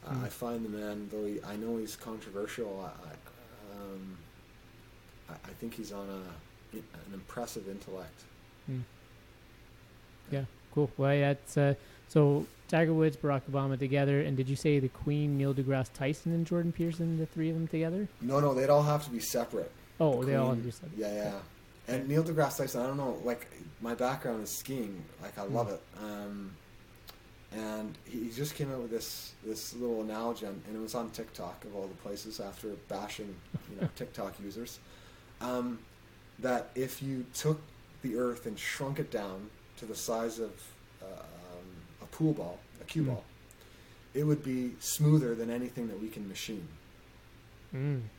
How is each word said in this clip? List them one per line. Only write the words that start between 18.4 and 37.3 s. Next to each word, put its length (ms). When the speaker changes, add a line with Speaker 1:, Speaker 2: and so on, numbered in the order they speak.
Speaker 1:
no, 140
they'd 160
all 120
have 220
to 60
be 100
separate. 500
Speaker 2:
Oh, 200
Speaker 1:
The 60
Speaker 2:
they 100
all 160
Speaker 1:
Queen, 120
Speaker 2:
have 100
to 120
be 40
separate. 80
Speaker 1:
yeah, 160
yeah. 140
Speaker 2:
Okay. 80
Speaker 1:
And 160
Speaker 2:
Okay. 80
Speaker 1:
Neil 120
deGrasse 340
Tyson, 220
I 60
don't 100
know, 280
like, 220
my 140
background 480
is 80
skiing. 540
Like, 180
I 60
love 240
Speaker 2:
Hmm. 60
Speaker 1:
it. 80
Um, 480
and 400
he, 180
he 60
just 240
came 180
out 80
with 100
this, 420
this 300
little 260
analogy, 460
on, 200
and 100
it 40
was 140
on 160
TikTok, 560
of 100
all 100
the 100
places, 440
after 280
bashing, 460
you 60
know, 120
Speaker 2:
<laughs> 40
Speaker 1:
TikTok 460
users, 360
um, 360
that 360
if 280
you 320